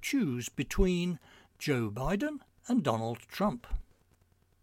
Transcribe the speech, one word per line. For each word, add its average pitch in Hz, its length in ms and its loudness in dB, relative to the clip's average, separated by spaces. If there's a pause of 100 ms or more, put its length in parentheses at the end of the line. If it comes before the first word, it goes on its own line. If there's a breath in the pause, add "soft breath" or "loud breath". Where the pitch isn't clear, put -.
choose 139 480 0
between 175 680 0 (400 soft breath)
Joe 120 320 0
Biden 202 500 -2 (260)
and 247 160 4
Donald 113 360 0 (100)
Trump. 202 380 -2 (960)